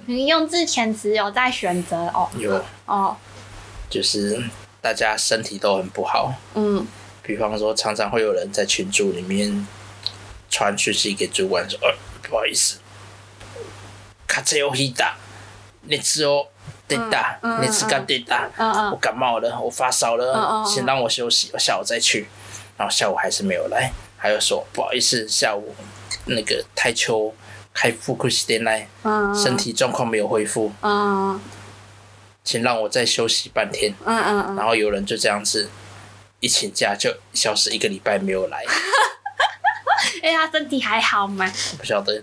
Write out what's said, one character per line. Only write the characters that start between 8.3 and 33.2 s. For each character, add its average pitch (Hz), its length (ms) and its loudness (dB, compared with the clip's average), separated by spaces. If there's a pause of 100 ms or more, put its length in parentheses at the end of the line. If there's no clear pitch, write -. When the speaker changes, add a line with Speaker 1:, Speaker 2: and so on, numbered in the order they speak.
Speaker 2:
人 90 200 0
在 104 100 2
群 95 280 0
组 101 200 2
里 90 120 -4
面 101 420 0 (880)
传 101 260 2
讯 104 160 0
息 98 220 0
给 98 120 0
主 95 200 0
管 92 200 2
说 - 140 -8
：“呃， - 140 4 (340)
不 113 60 -2
好 110 100 2
意 110 80 -2
思， - 240 2 (1500)
風 - 180 -2
邪 151 180 2
を 139 120 0
ひ 131 180 0
い - 20 -10
た， 95 180 0 (720)
熱 151 400 0
を 143 180 2 (420)
出 143 80 0 (140)
た， - 320 0
Speaker 1:
嗯， 226 160 -2
嗯， - 20 0
嗯， - 60 2
Speaker 2:
熱 214 220 2
が 139 180 0
出 135 180 0
た， - 320 0
Speaker 1:
嗯， 220 160 2
嗯。 208 200 2
Speaker 2:
我 - 60 -4
感 113 200 0
冒 120 220 2
了， 117 200 -2
我 120 80 -2
发 127 220 0
烧 120 260 2
了， 123 180 2
Speaker 1:
嗯， 220 100 2
嗯， 214 200 0
嗯。 - 40 0
Speaker 2:
先 135 180 0
让 135 160 4
我 113 80 2
休 120 180 -2
息， - 260 2
我 - 40 -4
下 101 220 2
午 101 40 -4
再 117 160 -2
去。” 104 280 2 (500)
然 101 100 0
后 101 40 0
下 107 180 2
午 90 60 0
还 92 160 0
是 101 100 -2
没 95 140 2
有 80 140 0
来， 127 220 0 (240)
还 104 140 0
有 107 100 4
说 - 320 0
：“不 - 120 -2
好 - 100 -2
意 127 60 2
思， 117 280 2
下 110 280 2
午 104 200 -8 (500)
那 120 160 0
个 - 220 -2 (120)
体 120 180 2
調 110 400 0 (420)
回 - 180 4
復 - 240 -4 (120)
し - 160 0
て 113 180 2
な 110 160 2
い， 107 60 -14 (180)
Speaker 1:
嗯， 214 280 2
嗯。 202 40 -2
Speaker 2:
身 208 200 2
体 - 160 -2
状 123 200 2
况 123 160 0
没 113 100 0
有 104 100 2
恢 107 180 2
复。” 107 260 0 (100)
Speaker 1:
嗯。 202 580 2 (1040)
Speaker 2:
请 117 180 0
让 117 200 2
我 104 80 0
再 120 160 2
休 117 220 2